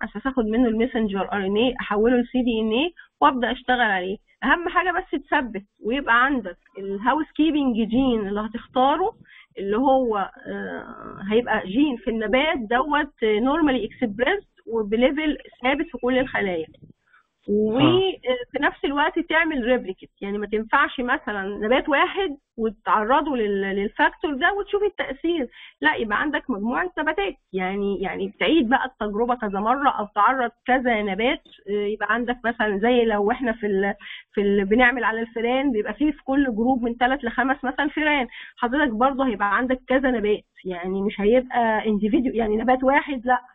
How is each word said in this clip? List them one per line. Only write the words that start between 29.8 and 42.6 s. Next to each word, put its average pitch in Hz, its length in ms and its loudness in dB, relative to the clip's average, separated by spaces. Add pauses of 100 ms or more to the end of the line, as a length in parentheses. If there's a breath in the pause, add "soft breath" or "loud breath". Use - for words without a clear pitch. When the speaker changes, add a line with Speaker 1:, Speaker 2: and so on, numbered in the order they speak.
Speaker 1:
أو 214 260 0
تعرض 233 360 2 (160)
كذا 247 360 2
نبات. 220 400 -2 (260)
آه، 202 40 -6
يبقى 208 420 -2
عندك 240 300 -2
مثلًا 214 340 0
زي 240 260 4
لو 208 260 2
احنا 247 220 -2
في 220 140 -6
ال-، 196 280 0 (380 loud breath)
في - 80 -2
ال-، 202 240 2
بنعمل 240 400 4
على 220 160 -2
الفئران، 240 520 0
بيبقى 214 220 -2
فيه 302 160 0
في - 140 -8
كل 277 200 2
جروب 233 380 0
من 233 120 -2
ثلاث 262 300 0
لخمس 269 400 -2
مثلًا 277 240 -2
فئران، 294 380 0 (300 loud breath)
حضرتك 254 360 0
برضه 262 340 2
هيبقى 202 300 0
عندك 254 320 -2
كذا 262 220 2
نبات، 208 340 0 (200)
يعني 185 380 -4
مش 202 180 -2
هيبقى 233 600 2
individual، 214 540 0
يعني 214 220 0
نبات 254 280 2